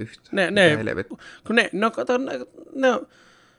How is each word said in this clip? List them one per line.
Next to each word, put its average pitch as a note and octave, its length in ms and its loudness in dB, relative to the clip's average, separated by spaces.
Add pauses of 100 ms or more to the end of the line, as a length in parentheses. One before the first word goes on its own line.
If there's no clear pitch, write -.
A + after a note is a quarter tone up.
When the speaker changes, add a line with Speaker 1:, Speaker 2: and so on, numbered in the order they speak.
Speaker 1:
yhtään. - 320 -16
Speaker 2:
Ne, G3 180 2
Speaker 1:
Mitä G3+ 100 2
Speaker 2:
ne, D#3+ 160 6
Speaker 1:
helvettiä? G#2+ 400 -4 (300)
Speaker 2:
kun A3 100 -2
ne, A3 160 2
no G#3+ 180 0
kato, B3 280 -2
ne, C4+ 140 -6 (420)
ne C4 180 2
on, - 140 -4 (520)